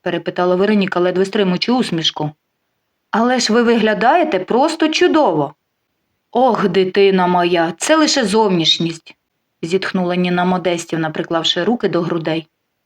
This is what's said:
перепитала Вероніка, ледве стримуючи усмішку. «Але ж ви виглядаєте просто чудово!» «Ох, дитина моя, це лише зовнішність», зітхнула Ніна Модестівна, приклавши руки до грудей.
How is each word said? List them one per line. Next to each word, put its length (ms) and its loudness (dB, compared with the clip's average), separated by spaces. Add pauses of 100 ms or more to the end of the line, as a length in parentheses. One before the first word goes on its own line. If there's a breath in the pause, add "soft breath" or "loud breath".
перепитала 560 -2
Вероніка, 440 0
ледве 240 2
стримуючи 480 0
усмішку. 580 -2 (800)
«Але 300 0
ж 120 -2
ви 100 4
виглядаєте 760 2
просто 500 0
чудово!» 680 0 (800)
«Ох, 360 2
дитина 580 2
моя, 520 0
це 180 2
лише 280 0
зовнішність», 920 0 (460)
зітхнула 540 -2
Ніна 280 0
Модестівна, 680 -2
приклавши 540 -4
руки 240 0
до 140 0
грудей. 440 -4 (400)